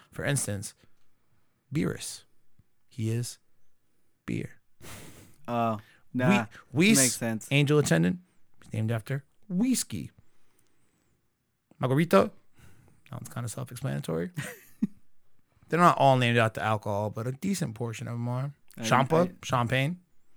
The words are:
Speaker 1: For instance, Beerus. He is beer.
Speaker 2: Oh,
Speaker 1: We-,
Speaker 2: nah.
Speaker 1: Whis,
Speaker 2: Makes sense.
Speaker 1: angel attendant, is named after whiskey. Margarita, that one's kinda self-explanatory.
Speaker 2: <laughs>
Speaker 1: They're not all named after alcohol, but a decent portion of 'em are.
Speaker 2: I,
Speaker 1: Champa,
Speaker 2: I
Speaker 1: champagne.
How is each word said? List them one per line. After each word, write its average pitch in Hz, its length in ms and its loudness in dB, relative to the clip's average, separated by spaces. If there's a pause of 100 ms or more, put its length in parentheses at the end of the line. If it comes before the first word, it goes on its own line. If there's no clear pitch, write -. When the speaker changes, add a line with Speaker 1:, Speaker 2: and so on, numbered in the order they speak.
(120)
Speaker 1:
For - 120 -10
instance, 104 500 -4 (1000)
Beerus. - 500 -6 (640)
He 110 240 -4
is 117 260 -6 (880)
beer. - 260 -6 (960)
Speaker 2:
Oh, 117 320 -2 (340)
Speaker 1:
We-, 127 60 -4
Speaker 2:
nah. 127 260 4 (260)
Speaker 1:
Whis, 185 260 4
Speaker 2:
Makes 127 180 2
sense. 113 360 -4
Speaker 1:
angel 143 280 4
attendant, 170 400 2 (460)
is - 80 -12
named 110 180 -2
after 123 320 -6 (260)
whiskey. 196 640 -2 (1700)
Margarita, 165 520 4 (800)
that - 40 -14
one's 120 160 -12
kinda 120 200 -8
self-explanatory. 143 880 -6
Speaker 2:
<laughs> - 1300 -12
Speaker 1:
They're 160 100 0
not 175 180 6
all 135 200 6
named 120 200 2
after 110 240 2
alcohol, 107 480 -2
but 113 180 -8
a 131 40 -4
decent 151 440 -4
portion 117 320 -8
of 117 60 -8
'em 120 140 -6
are. 131 260 -6 (240)
Speaker 2:
I, 120 60 -10
Speaker 1:
Champa, 127 340 4
Speaker 2:
I 180 140 2 (120)
Speaker 1:
champagne. 131 560 0 (380)